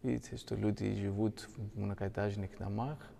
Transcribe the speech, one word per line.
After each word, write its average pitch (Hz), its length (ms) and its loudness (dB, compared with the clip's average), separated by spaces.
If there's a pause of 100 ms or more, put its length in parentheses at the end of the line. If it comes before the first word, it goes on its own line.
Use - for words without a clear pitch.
Видите, 123 340 0
что - 180 -4
люди 104 420 2
живут 101 600 2
в 104 220 -4
многоэтажных 101 800 0
домах 110 400 0 (220)